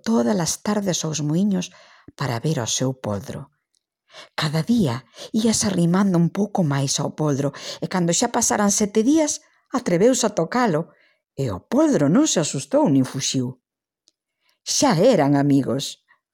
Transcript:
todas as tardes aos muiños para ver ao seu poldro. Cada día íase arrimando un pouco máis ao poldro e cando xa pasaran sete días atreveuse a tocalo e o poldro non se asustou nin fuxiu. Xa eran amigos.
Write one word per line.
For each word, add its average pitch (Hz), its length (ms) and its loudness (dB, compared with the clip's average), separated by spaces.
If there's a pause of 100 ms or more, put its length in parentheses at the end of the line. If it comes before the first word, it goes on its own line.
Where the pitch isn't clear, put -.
todas 226 320 0
as 170 320 -2
tardes 202 400 -2
aos 156 160 -4
muiños 180 480 0 (480)
para 123 240 -4
ver 156 160 -2
ao 110 80 -4
seu 131 320 -2
poldro. - 540 -8 (840)
Cada 156 280 -2
día 165 420 0 (280)
íase 220 340 0
arrimando 180 520 2
un 170 100 4
pouco 202 360 -2
máis 139 360 -2
ao 139 160 -6
poldro 143 360 0 (280)
e 151 80 -4
cando 175 240 0
xa 233 160 0
pasaran 208 440 0
sete 208 280 0
días 294 400 2 (320)
atreveuse 233 560 2
a - 80 -4
tocalo 170 560 -2 (440)
e 135 120 -4
o 95 160 -8
poldro 226 480 2
non 294 160 4
se - 120 0
asustou 202 520 -2
nin 131 160 2
fuxiu. 131 520 -4 (1040)
Xa - 360 0
eran 175 340 4
amigos. 139 720 0 (300)